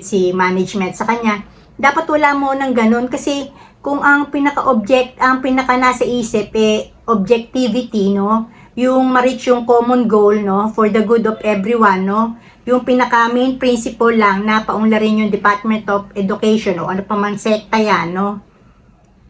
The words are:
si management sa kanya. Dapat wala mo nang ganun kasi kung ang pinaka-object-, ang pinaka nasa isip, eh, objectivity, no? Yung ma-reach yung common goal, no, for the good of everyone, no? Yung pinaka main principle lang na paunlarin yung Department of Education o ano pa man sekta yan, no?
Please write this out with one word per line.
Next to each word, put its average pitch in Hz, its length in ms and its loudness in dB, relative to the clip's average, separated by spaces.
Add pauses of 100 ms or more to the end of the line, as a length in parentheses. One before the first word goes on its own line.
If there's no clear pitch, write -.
si 185 240 0
management 185 640 -2
sa - 80 -6
kanya. 220 400 -2 (320)
Dapat 294 320 0
wala 302 320 2
mo 269 160 -2
nang 269 160 -2
ganun 233 400 0
kasi 277 400 -6 (320)
kung 285 160 -4
ang 285 320 2
pinaka-object-, 262 880 0
ang 262 240 0
pinaka 262 320 0
nasa 254 320 0
isip, 226 480 -4
eh, 214 480 0
objectivity, 226 1120 0
no? 214 320 0 (300)
Yung 262 320 2
ma-reach 254 400 0
yung 240 160 2
common 240 400 2
goal, 208 320 4
no, 202 320 0
for 220 160 0
the 214 160 2
good 214 240 2
of 214 160 -4
everyone, 202 640 0
no? 220 320 -2 (320)
Yung 247 160 0
pinaka 247 480 2
main 254 240 0
principle 233 560 0
lang 208 320 2
na 214 160 0
paunlarin 214 640 0
yung 196 80 -2
Department 208 560 -2
of 202 240 -2
Education 202 640 0
o 165 80 -6
ano 185 160 -4
pa 208 160 -4
man 202 240 -4
sekta 220 400 -2
yan, 180 320 0
no? 202 240 -4 (920)